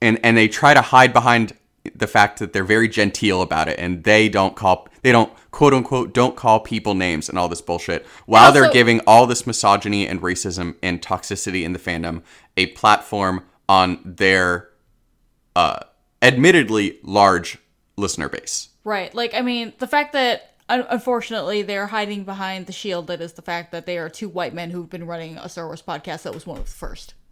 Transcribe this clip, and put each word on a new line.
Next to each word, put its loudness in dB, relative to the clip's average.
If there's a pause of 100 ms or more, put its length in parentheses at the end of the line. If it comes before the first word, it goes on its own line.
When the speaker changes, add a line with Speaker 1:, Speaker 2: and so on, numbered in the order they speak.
Speaker 1:
and, 2
and 2
they 4
try 2
to 8
hide 4
behind 2 (420)
the -6
fact 2
that -8
they're -2
very 2
genteel 0
about -2
it, -4
and -8
they 4
don't 0
call, -2 (140)
they 2
don't, 4 (200)
quote 4
unquote, -2
don't 0
call 2
people -4
names -2
and -6
all 0
this -10
bullshit, -6 (200)
while 8
they're 6
Speaker 2:
Also 4
Speaker 1:
giving 4
all 8
this -4
misogyny 0
and -8
racism -6
and -4
toxicity -6
in -6
the -8
fandom -8 (360)
a 0
platform -2 (240)
on 2
their, 0 (840)
uh, 0 (420)
admittedly 2
large 2 (400)
listener -6
base. -12 (160)
Speaker 2:
Right. -6
Like, -6
I -4
mean, -6
the -8
fact -2
that, -4 (140)
un-, -2
unfortunately, -4
they're -6
hiding -8
behind -10
the -16
shield -10
that -10
is -14
the -20
fact -10
that -14
they -8
are -10
two -14
white -8
men -12
who've -12
been -14
running -14
a -16
Star -14
Wars -16
podcast -12
that -12
was -16
one -14
of -12
the -10
first. -16 (180)